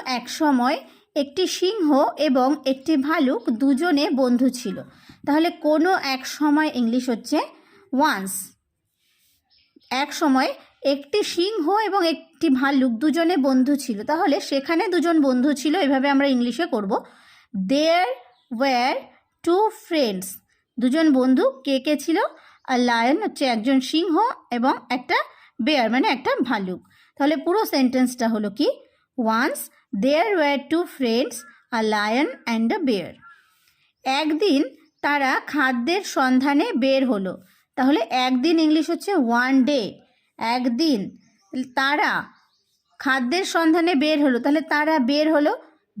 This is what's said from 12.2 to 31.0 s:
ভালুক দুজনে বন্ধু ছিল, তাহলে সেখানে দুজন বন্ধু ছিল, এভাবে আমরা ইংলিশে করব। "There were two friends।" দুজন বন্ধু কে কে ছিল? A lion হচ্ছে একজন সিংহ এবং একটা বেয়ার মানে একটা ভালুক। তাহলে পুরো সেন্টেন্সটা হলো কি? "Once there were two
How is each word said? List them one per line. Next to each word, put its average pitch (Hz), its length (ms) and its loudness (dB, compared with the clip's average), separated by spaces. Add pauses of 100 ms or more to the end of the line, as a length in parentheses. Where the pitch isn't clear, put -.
ভালুক 262 440 2
দুজনে 311 440 0
বন্ধু 262 400 2
ছিল, 214 280 -8
তাহলে 302 360 0
সেখানে 320 480 -2
দুজন 330 340 2
বন্ধু 262 300 2
ছিল, 311 240 -2
এভাবে 277 320 0
আমরা 277 180 2
ইংলিশে 247 400 0
করব। 220 380 -4 (520)
"There 311 500 0 (520)
were 262 360 0 (520)
two 381 220 2 (220)
friends।" 220 340 0 (560)
দুজন 294 320 2
বন্ধু 262 520 2
কে 269 140 0
কে 302 180 0
ছিল? 320 220 -2 (520)
A - 20 0
lion 247 500 2
হচ্ছে 294 220 -4
একজন 254 360 2
সিংহ 320 400 0 (300)
এবং 247 240 0 (160)
একটা 254 240 -4 (480)
বেয়ার 247 280 2
মানে 269 180 2
একটা 285 220 -2 (120)
ভালুক। 196 400 -4 (340)
তাহলে 294 200 2
পুরো 339 280 0
সেন্টেন্সটা 254 640 0
হলো 214 220 -2
কি? 370 200 0 (500)
"Once 233 360 0 (460)
there 320 340 2
were 285 220 2 (100)
two 330 180 0 (140)